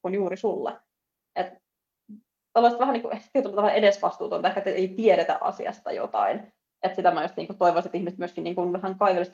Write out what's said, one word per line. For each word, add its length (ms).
kuin 120
juuri 220
sulle. 360
Et 180
tällaista 260
vähän 140
niinku 180
tietyllä 240
tavalla 180
edesvastuutonta, 760
ehkä, 120
että 100
ei 180
tiedetä 520
asiasta 520
jotain. 600
Et 120
sitä 160
mä 120
just 140
niinku 180
toivoisin, 340
että 100
ihmiset 200
myöskin 260
niinku 280
vähän 260
kaivelisi, 360